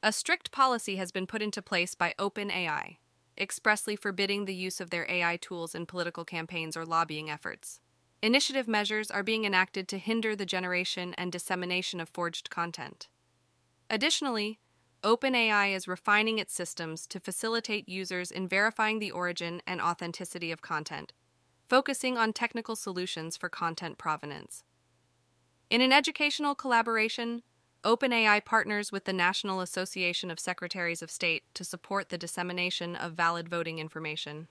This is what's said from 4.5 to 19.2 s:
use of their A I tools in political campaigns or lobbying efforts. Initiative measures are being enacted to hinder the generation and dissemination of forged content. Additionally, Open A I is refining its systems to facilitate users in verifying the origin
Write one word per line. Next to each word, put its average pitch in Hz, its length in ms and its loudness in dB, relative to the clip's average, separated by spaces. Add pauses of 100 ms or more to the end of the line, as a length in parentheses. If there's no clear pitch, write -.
use 185 280 -4
of 175 80 -8
their 170 180 -2
A 180 160 0
I 170 140 2
tools 170 360 -8
in 170 120 -6
political 170 400 -4
campaigns 165 500 -6
or 165 100 -6
lobbying 156 440 0
efforts. - 500 -8 (420)
Initiative 262 460 4
measures 214 420 0
are 202 140 -2
being 220 220 0
enacted 190 420 2
to 196 120 -6
hinder 220 360 0
the 196 100 -4
generation 180 720 -2
and 180 140 -2
dissemination 180 680 -2
of 165 80 -8
forged 170 400 -4
content. - 580 -6 (840)
Additionally, 220 680 0 (440)
Open 240 320 4
A 226 160 4
I 202 160 6
is 190 200 0
refining 214 520 4
its - 160 -4
systems 165 520 -6
to - 120 -10
facilitate 226 680 -2
users 180 440 -4
in 185 160 -4
verifying 214 500 2
the 214 140 -4
origin 175 560 -4